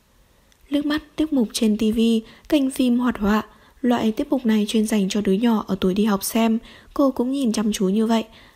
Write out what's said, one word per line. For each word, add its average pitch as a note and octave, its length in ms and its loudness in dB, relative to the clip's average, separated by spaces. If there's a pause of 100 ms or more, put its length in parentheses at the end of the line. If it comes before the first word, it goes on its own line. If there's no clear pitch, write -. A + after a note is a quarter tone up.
(680)
Liếc D4 160 -2
mắt D4 180 -4 (120)
tiết D#4 180 -2
mục A#3+ 200 0
trên G#3+ 240 0
T - 40 -2 (140)
V, A#3 40 -2 (500)
kênh C4+ 220 2
phim B3 280 0
hoạt A#3+ 180 -2
họa, G#3 260 0 (380)
loại A#3 300 0
tiết C#4+ 180 -4
mục C4 160 -2
này G#3+ 220 2
chuyên G#3+ 200 0
dành G3+ 220 0
cho G#3 120 -2
đứa G3+ 120 0
nhỏ A3 340 2
ở F#3+ 120 -4
tuổi F#3 140 0
đi G#3 120 0
học G3 180 0
xem, A3+ 360 0 (340)
cô C#4 180 2
cũng B3+ 200 -2
nhìn C4+ 200 -2
chăm G#3+ 220 -2
chú F#3+ 160 0
như A3 160 0
vậy, A3+ 200 0 (300)